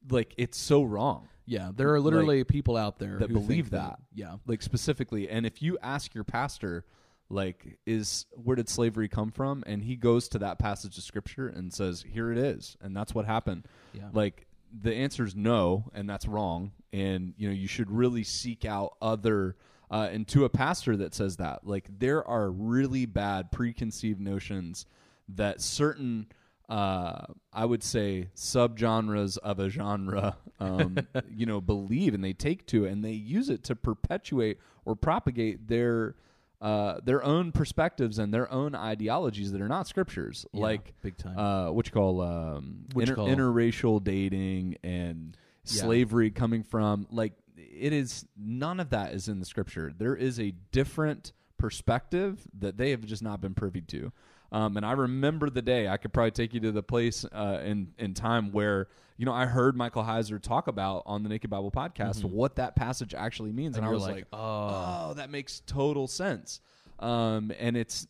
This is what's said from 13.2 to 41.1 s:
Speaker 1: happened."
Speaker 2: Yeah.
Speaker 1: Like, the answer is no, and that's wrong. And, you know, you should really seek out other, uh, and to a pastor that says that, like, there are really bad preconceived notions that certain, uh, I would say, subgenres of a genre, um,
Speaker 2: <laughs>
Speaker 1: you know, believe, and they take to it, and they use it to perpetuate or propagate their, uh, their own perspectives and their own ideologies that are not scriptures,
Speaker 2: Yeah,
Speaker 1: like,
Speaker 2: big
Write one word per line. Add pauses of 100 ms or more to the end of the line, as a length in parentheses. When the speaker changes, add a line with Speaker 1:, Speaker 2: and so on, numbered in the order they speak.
Speaker 1:
happened." (280)
Speaker 2:
Yeah.
Speaker 1:
Like, (300)
the
answer
is
no,
and
that's
wrong. (220)
And,
you
know,
you
should
really
seek
out
other, (360)
uh,
and
to
a
pastor
that
says
that,
like, (120)
there
are
really
bad
preconceived
notions (440)
that
certain, (420)
uh, (260)
I
would
say,
subgenres
of
a
genre, (240)
um, (180)
Speaker 2:
<laughs>
Speaker 1:
you
know,
believe,
and
they
take
to
it,
and
they
use
it
to
perpetuate (260)
or
propagate
their, (460)
uh,
their
own
perspectives
and
their
own
ideologies
that
are
not
scriptures,
Speaker 2:
Yeah,
Speaker 1:
like,
Speaker 2:
big